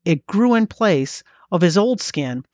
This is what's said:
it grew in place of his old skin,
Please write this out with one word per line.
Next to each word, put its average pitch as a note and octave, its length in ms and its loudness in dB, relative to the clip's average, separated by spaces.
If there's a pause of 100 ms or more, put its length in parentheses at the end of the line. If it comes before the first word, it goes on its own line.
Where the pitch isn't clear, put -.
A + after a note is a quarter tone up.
it D#3+ 240 0
grew A#3 280 2
in A3 120 2
place D#3 560 -2 (260)
of F3 120 0
his F3 160 4
old A3 240 0
skin, C3 420 -6 (100)